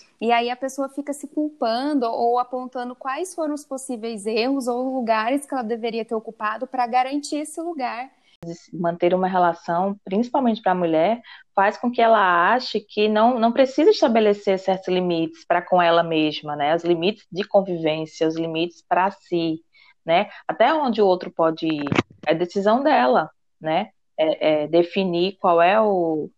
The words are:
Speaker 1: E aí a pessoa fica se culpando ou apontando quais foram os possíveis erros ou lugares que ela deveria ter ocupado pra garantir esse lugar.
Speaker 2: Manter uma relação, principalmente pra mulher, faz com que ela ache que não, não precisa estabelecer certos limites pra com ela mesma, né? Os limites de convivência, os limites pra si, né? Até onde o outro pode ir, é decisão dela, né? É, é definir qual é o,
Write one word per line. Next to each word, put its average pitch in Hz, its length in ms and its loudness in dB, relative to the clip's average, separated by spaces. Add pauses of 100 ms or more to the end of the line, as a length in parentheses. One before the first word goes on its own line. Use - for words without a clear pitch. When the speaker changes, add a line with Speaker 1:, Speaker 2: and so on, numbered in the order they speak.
(180)
Speaker 1:
E 226 140 0
aí 233 160 2
a 247 80 -6
pessoa 269 320 -6
fica 285 240 -10
se 285 160 -12
culpando 277 800 -2
ou 233 320 0
apontando 247 580 -6
quais 294 380 -8
foram 311 200 -4
os 294 120 -12
possíveis 233 580 -10
erros 233 420 -2
ou 254 280 -4
lugares 233 500 -2
que - 80 -12
ela 262 100 -4
deveria 226 440 -6
ter - 80 -8
ocupado 220 520 -6
pra 254 200 -4
garantir 262 500 -2
esse 302 240 -8
lugar. 262 500 -8 (640)
Speaker 2:
Manter 175 420 0
uma 185 140 0
relação, 180 760 0
principalmente 233 580 -2
pra 185 120 2
mulher, 175 460 0 (340)
faz 202 220 2
com 247 160 -2
que 247 80 -2
ela 202 520 4
ache 247 280 -2
que 214 280 0
não, 226 300 4
não 226 140 2
precisa 277 380 4
estabelecer 214 680 2
certos 185 300 -2
limites 175 580 -2
pra 175 160 0
com 180 180 2
ela 170 220 4
mesma, 156 540 -2
né? 147 180 0
Os 170 80 -2
limites 175 480 -2
de 185 160 -6
convivência, 165 800 -2
os 160 100 0
limites 165 520 -4
pra 185 240 2
si, 165 480 -4 (440)
né? 180 240 2 (200)
Até 220 260 2
onde 254 260 0
o 208 60 6
outro 180 240 0
pode 160 380 -2
ir, 147 160 -4 (420)
é 151 80 2
decisão 202 480 0
dela, 247 480 2 (300)
né? 160 300 -2 (280)
É, 156 460 0
é - 20 -8
definir 175 720 0
qual 170 220 4
é 190 180 4
o, 175 580 0